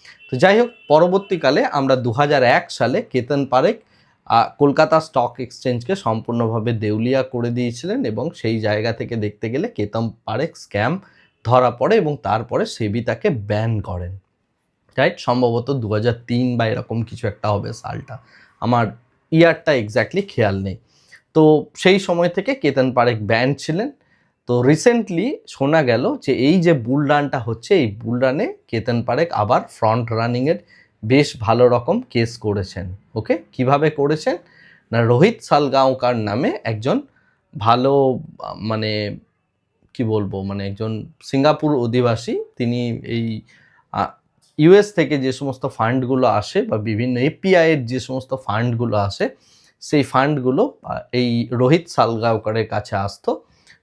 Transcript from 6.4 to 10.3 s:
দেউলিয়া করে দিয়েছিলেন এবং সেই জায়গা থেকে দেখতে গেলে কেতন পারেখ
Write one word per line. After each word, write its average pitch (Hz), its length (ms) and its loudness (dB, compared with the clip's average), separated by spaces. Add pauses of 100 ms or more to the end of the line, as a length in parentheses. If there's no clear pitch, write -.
দেউলিয়া 113 380 0
করে 120 280 -4
দিয়েছিলেন 123 540 -4
এবং 117 260 -4 (100)
সেই 113 200 -2
জায়গা 107 320 0
থেকে 117 240 -8
দেখতে 107 340 -6
গেলে 143 180 -2
কেতন 110 360 -4 (200)
পারেখ 131 320 -6